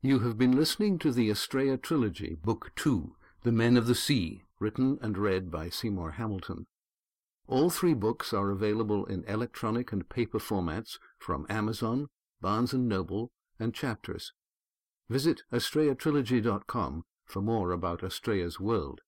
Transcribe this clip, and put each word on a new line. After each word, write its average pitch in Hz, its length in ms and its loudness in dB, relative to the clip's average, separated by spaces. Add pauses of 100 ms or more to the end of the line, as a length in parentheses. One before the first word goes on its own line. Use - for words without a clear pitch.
You 135 180 4
have 113 180 0
been 127 200 6
listening 175 420 2
to 147 140 2
the 117 160 4
Astrea 135 480 0
Trilogy, 120 680 0
Book - 320 -2
Two, 113 400 0 (280)
The 120 80 4
Men 117 260 6
of 117 100 4
the 120 80 4
Sea, 101 500 0 (120)
written 131 440 0
and 107 160 -4
read 95 340 0
by 82 160 -4
Seymour 92 440 -4
Hamilton. 101 540 -6 (800)
All 143 240 2
three 170 240 2
books 110 400 -2
are 98 160 2
available 104 560 0
in 95 200 -6
electronic 117 640 -4
and 98 160 -2
paper 113 320 -2
formats 92 580 -4 (200)
from 71 320 -6
Amazon, 110 580 -2 (320)
Barnes 117 340 0
and 127 140 0
Noble, 98 440 -2 (280)
and 113 140 -2
Chapters. - 600 -6 (760)
Visit 139 420 0
astrea 143 420 2
trilogy 127 460 2
dot 104 280 0
com 80 360 -4 (220)
for - 160 -4
more 104 300 0
about 87 300 -2
Astrea's 92 600 -2
world. 95 460 -2